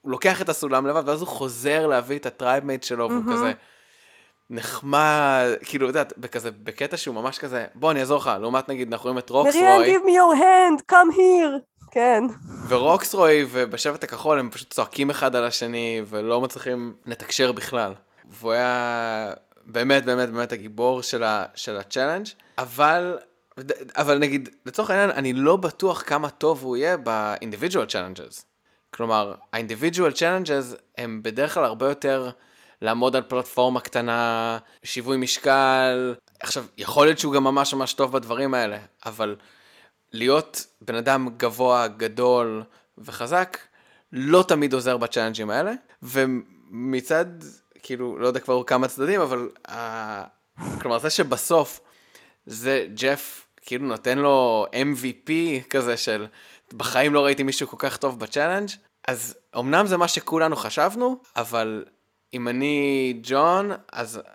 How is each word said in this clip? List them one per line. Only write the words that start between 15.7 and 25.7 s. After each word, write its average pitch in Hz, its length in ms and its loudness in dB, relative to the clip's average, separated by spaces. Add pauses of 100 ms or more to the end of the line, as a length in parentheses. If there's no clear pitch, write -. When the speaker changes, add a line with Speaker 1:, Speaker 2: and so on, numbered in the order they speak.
Speaker 1:
ולא 107 340 -2
מצליחים 123 540 -6 (120)
לתקשר 123 460 -2
בכלל. 110 400 -4 (380)
והוא 113 220 -4
היה 117 800 -2 (340)
באמת, 120 380 2
באמת, 123 240 0
באמת 117 240 -4
הגיבור 117 500 -2
של 120 200 -4
ה-, 107 220 0 (100)
של 107 220 -10
הצ'אלנג', 143 500 -4 (320)
אבל, 151 600 0 (760)
אבל 147 220 4
נגיד, 139 300 0 (180)
לצורך 202 240 -4
העניין, 196 200 4
אני 135 220 -2
לא 139 240 -2
בטוח 180 500 -2